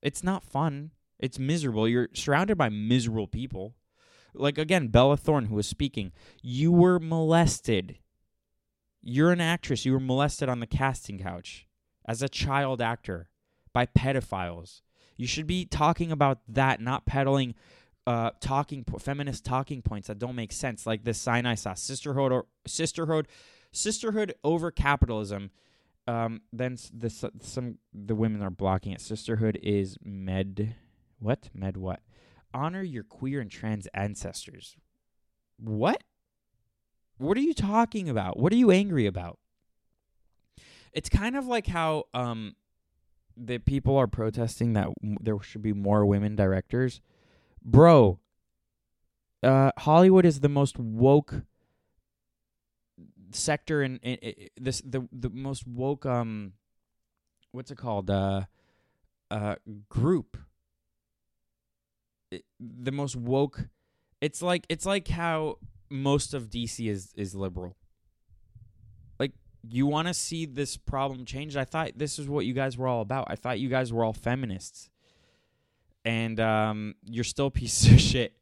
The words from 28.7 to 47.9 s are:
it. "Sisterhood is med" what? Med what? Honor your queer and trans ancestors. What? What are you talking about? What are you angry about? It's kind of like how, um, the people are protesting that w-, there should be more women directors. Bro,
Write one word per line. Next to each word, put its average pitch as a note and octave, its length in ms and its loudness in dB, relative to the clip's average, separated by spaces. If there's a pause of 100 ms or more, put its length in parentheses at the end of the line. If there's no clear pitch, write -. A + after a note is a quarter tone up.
it. - 80 -10
"Sisterhood A2 640 -4
is G2 400 -2
med" G2 720 -4 (440)
what? - 360 -4
Med F#2+ 240 -8
what? F#2 220 -8 (520)
Honor E3 300 -6
your C3+ 220 -10
queer C3+ 360 -8
and G#2 100 -10
trans G#2+ 440 -6
ancestors. F#2 840 -8 (800)
What? A2+ 460 -2 (1120)
What F3 220 0
are C#4 40 0
you D#4 120 0
talking G#3+ 560 0
about? F#2+ 280 -4
What D#3+ 140 4
are A#3 40 4
you B3 140 8
angry F#3 360 4
about? F2 320 -6 (1500)
It's - 160 -8
kind A3+ 280 2
of C4+ 100 -4
like A#3+ 220 -2
how, D#3+ 440 -2
um, A#2 440 -6 (800)
the A#2+ 220 -8
people C3+ 400 2
are B2+ 100 4
protesting A2+ 680 -2
that G2+ 140 2 (120)
w-, G#2+ 180 -4
there G#2+ 220 -2
should G#2 220 -14
be G#2+ 100 0
more G2+ 320 4
women G2+ 320 2
directors. G#2 640 0 (640)
Bro, B2 540 10 (1200)